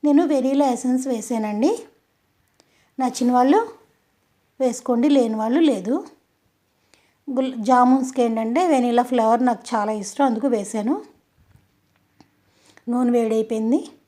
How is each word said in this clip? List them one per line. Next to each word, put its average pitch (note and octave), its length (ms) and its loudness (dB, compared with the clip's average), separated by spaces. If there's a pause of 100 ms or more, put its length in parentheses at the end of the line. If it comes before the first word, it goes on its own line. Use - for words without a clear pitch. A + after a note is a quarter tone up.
నేను D4 220 4
వెనీలా C#4 400 0
ఎసెన్స్ B3+ 420 -2
వేసానండి. A3 640 -2 (1300)
నచ్చిన B3 320 0
వాళ్ళు C4 260 4 (1000)
వేసుకోండి, B3 480 0
లేని A#3+ 260 4
వాళ్ళు A3+ 260 0
లేదు. C4 440 0 (1300)
గుల్-, C4 240 -2
జామున్స్కి B3 680 2
ఏంటంటే A#3 440 -2
వెనీలా B3 360 2
ఫ్లేవర్ A#3+ 420 0
నాకు B3 180 -2 (120)
చాలా G#3+ 180 -2
ఇష్టం, G#3+ 320 -4
అందుకు A#3 220 -2
వేసాను. A3+ 560 -4 (1900)
నూనె A#3+ 220 0
వేడైపోయింది. A3 800 0 (180)